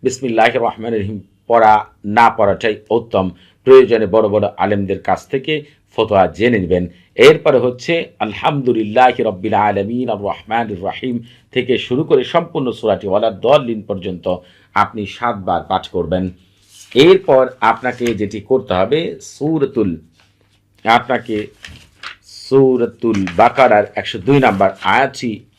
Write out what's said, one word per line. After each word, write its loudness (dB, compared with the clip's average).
বিসমিল্লাহির 0
রহমানির -4
রহিম -8
পড়া 4
না 4
পড়াটাই -2
উত্তম। -2
প্রয়োজনে 6
বড় 2
বড় 0
আলেমদের -2
কাছ -4
থেকে -6
ফতোয়া 2
জেনে 0
নেবেন। -2
এরপরে 2
হচ্ছে -4
আলহামদুলিল্লাহি 0
রাব্বিল -4
আলামিন -2
আর -6
রহমানির -6
রহিম -8
থেকে -2
শুরু -4
করে 2
সম্পূর্ণ -4
সূরাটি -2
ওয়ালা 0
দল্লিন 0
পর্যন্ত -6
আপনি -2
সাতবার -4
পাঠ -4
করবেন। -4
এরপর 4
আপনাকে -2
যেটি -6
করতে -2
হবে, -2
সূরাতুল, -4
আপনাকে -2
সূরাতুল 0
বাকারার 4
একশো -8
দুই 2
নম্বর 2
আয়াতটি -2